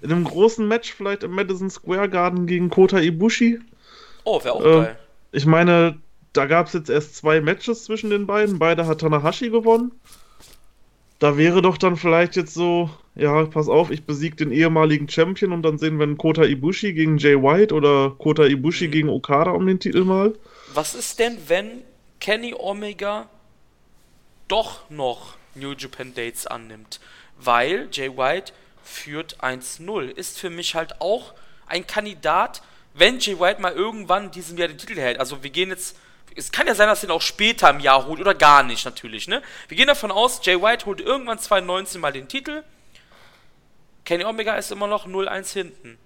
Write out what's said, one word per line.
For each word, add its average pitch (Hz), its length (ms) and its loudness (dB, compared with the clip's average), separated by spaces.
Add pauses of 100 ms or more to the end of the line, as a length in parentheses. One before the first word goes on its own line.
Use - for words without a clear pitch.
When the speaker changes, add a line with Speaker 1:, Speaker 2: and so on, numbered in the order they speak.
Speaker 1:
in 151 100 -4
einem 170 120 2
großen 214 420 2
Match 226 260 -2
vielleicht 202 300 -6
im 180 120 -8
Madison 190 360 -4
Square 196 380 -4
Garden 180 380 0
gegen 175 240 0
Kota 190 280 6
Ibushi. 226 640 2 (640)
Speaker 2:
Oh, 196 200 0
wär 123 100 0
auch - 100 -2
Speaker 1:
Ähm, 160 200 8
Speaker 2:
geil. 110 140 -8 (340)
Speaker 1:
ich 143 140 0
meine, 170 540 4 (320)
da 139 140 2
gab's 165 280 2
jetzt 165 160 -6
erst 147 260 -2
zwei 156 240 2
Matches 202 440 -4
zwischen 214 260 -6
den 202 160 -2
beiden. 208 320 0
Beide 165 280 2
hat 160 140 -2
Tanahashi 160 500 0
gewonnen. 226 420 2 (1300)
Da 147 180 4
wäre 170 260 4
doch 175 160 2
dann 175 180 2
vielleicht 170 400 2
jetzt 170 180 -4
so, 170 360 0 (260)
ja, 147 300 2
pass 156 220 -2
auf, 156 220 4
ich 151 160 -6
besieg 156 300 -6
den 151 160 -4
ehemaligen 156 560 2
Champion 180 440 0
und 170 100 -4
dann 151 160 0
sehen 156 200 -2
wir 151 60 2
einen 147 140 -2
Kota 160 260 2
Ibushi 160 480 -2
gegen 156 260 2
Jay 143 240 6
White 160 320 4
oder 143 360 4
Kota 156 340 2
Ibushi 143 420 0
Speaker 2:
Mhm. 151 60 -4
Speaker 1:
gegen 151 160 2
Okada 147 420 0
um 175 160 0
den 185 140 2
Titel 180 240 0
mal. 190 300 2 (400)
Speaker 2:
Was 151 200 -4
ist - 240 -10
denn, 233 200 -2 (100)
wenn 214 340 -4 (380)
Kenny 233 360 -4
Omega 208 720 -8 (1160)
doch - 440 -6
noch 131 440 -6 (200)
New 139 180 -12
Japan 127 420 -14
Dates 117 320 -10
annimmt? 110 540 -14 (400)
Weil 127 500 0
Jay 131 260 -8
White 147 360 -4 (300)
führt - 600 -14
eins 127 380 -8
null. 170 300 -10
Ist - 280 -14
für 180 120 -10
mich 170 240 -10
halt 160 260 -8
auch 208 320 -4 (340)
ein 175 200 -8
Kandidat, 196 760 -4 (320)
wenn 220 240 6
Jay 196 220 -4
White 202 200 2
mal 180 120 -2
irgendwann 202 540 -2
in 185 40 -16
diesem 170 280 -16
Jahr 170 100 -2
den 151 100 -12
Titel - 180 -12
hält. 123 240 -4
Also 131 220 -6
wir 143 80 -12
gehen 180 200 -4
jetzt, - 260 -12 (380)
es - 180 -12
kann 311 140 0
ja 240 80 0
sein, 208 140 6
dass 208 140 0
er 185 60 -10
ihn 170 40 -2
auch 160 100 -2
später 214 480 4
im 139 100 -4
Jahr 135 260 4
holt 160 140 -10
oder 190 140 2
gar 143 280 8
nicht 120 220 -4
natürlich, 110 440 -12
ne? 240 140 -4 (260)
Wir 156 80 -12
gehen 254 100 4
davon 269 240 0
aus, 226 340 0
Jay 180 160 2
White 226 260 0
holt 190 140 -8
irgendwann 240 380 -4
zweitausendneunzehn 185 600 -4
mal 147 120 -2
den 135 160 -14
Titel. 302 360 -10 (1400)
Kenny 175 200 -4
Omega 220 320 -4
ist - 160 -8
immer 202 140 -6
noch 208 200 -4
null 190 220 -6
eins 190 240 -10
hinten. 151 540 -12